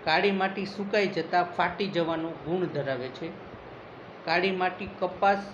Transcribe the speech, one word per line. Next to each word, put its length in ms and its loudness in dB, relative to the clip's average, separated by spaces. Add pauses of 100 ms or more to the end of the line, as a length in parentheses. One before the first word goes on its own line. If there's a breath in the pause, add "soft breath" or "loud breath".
કાળી 280 6
માટી 340 0
સુકાઈ 400 0
જતાં 380 2
ફાટી 440 0
જવાનો 420 0
ગુણ 360 0
ધરાવે 420 -2
છે. 220 -8 (920)
કાળી 260 2
માટી 380 -2 (120)
કપાસ 380 4 (160)